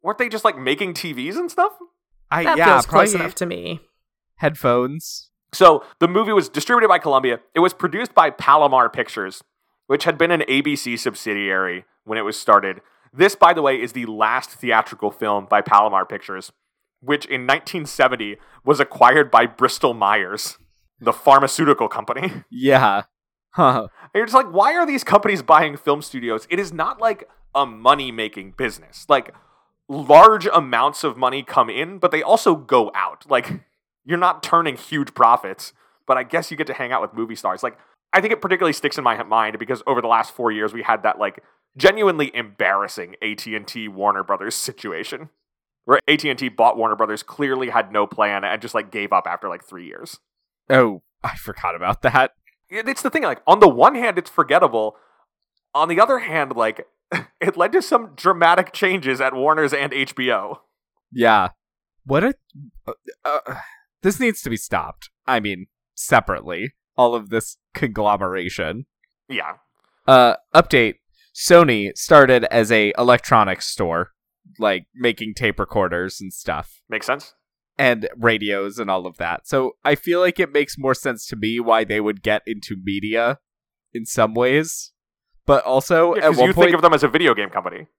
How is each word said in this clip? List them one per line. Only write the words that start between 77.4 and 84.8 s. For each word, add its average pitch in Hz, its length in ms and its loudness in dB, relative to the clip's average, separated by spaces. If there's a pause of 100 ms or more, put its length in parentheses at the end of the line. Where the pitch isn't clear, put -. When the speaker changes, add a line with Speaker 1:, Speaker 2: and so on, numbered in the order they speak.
Speaker 2:
And 120 280 0 (100)
radios 104 640 -2
and 101 120 -6
all 92 160 -2
of 87 100 -14
that. 85 320 -8
So 131 240 -2 (100)
I 147 120 2
feel 170 260 -2
like 180 180 0
it 160 140 -4
makes 147 240 -2
more 131 180 -2
sense 123 340 -8
to 117 80 -12
me 110 220 -4
why 113 260 2
they 104 180 -2
would 104 200 -4
get 107 240 -2
into 104 360 -10
media 110 560 -2 (560)
in 117 100 -10
some 110 300 0
ways. 135 580 -2 (540)